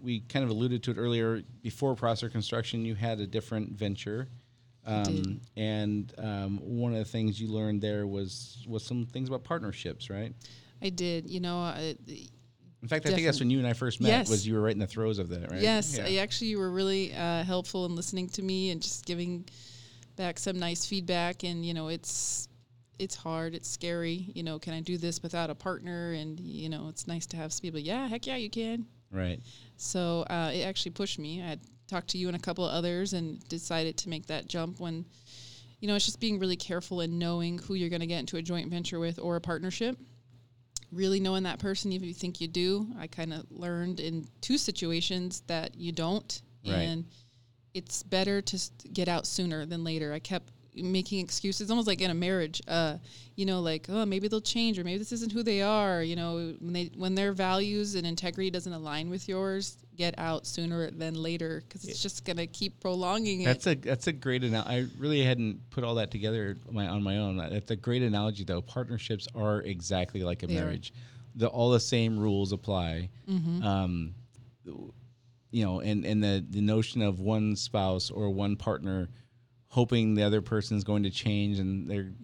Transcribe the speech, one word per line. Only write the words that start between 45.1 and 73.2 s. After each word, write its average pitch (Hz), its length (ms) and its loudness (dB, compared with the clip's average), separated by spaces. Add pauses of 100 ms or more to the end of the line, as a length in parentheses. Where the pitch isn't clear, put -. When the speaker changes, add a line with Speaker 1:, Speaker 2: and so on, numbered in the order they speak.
Speaker 2:
that 165 300 -4
you 170 140 -4
don't. 170 500 -2 (240)
Speaker 1:
Right. - 100 0
Speaker 2:
And 165 320 0 (680)
it's - 280 -6
better 196 400 2
to 196 140 -2
s-, - 140 -2 (220)
get 180 160 2
out 170 180 2
sooner 160 380 0
than 165 200 -4
later. 156 280 0
I 151 60 -4
kept 175 320 -4 (240)
making 185 460 0
excuses, 196 500 -2
almost 233 160 4
like 185 140 2
in 185 100 4
a 170 40 0
marriage, 175 520 0
uh, 160 300 2 (400)
you 196 80 0
know, 185 160 2
like, 160 300 0
"Oh, 214 160 2
maybe 190 200 0
they'll 214 140 2
change, 226 380 2
or 175 60 -4
maybe 175 120 -2
this 214 160 -4
isn't 226 180 -2
who 226 120 0
they 208 180 2
are." 202 420 4
You 165 140 0
know, 170 440 -2
when 170 120 -4
they, 175 240 -2
when 185 180 2
their 196 200 4
values 202 600 2
and 175 120 0
integrity 175 440 0
doesn't 180 220 -4
align 156 380 -4
with 180 180 -4
yours, 190 480 -2 (200)
get 170 220 2
out 165 280 -2
sooner 170 440 0
than 160 240 -4
later, 165 540 -2
'cause - 160 -14
it's 127 140 -6
Speaker 1:
Yeah. - 60 0
Speaker 2:
just - 200 -6
gonna 170 220 -2
keep 185 340 -6
prolonging 185 640 0
it. - 20 0
Speaker 1:
That's 127 220 4
a, 175 80 6
that's 131 320 0
a 170 80 4
great 127 300 0
ana-, 110 220 2
I 123 200 2 (100)
really 143 260 4
hadn't 120 460 2
put 127 160 -2
all 117 120 2
that 110 140 2
together 107 460 2 (140)
my, 104 180 2
on 101 140 4
my 98 160 4
own. 101 180 4
That's 92 340 0
a 113 60 4
great 120 240 2
analogy, 104 440 4
though. 87 180 0
Partnerships 117 720 -2
are 104 260 4
exactly 90 640 0
like 87 200 0
a - 40 -4
Speaker 2:
They 87 100 2
are. - 80 2
Speaker 1:
marriage. - 300 -4 (400)
The, 113 140 4
all 120 220 6
the 120 100 10
same 113 380 4
rules 101 340 4
apply. 90 580 0 (180)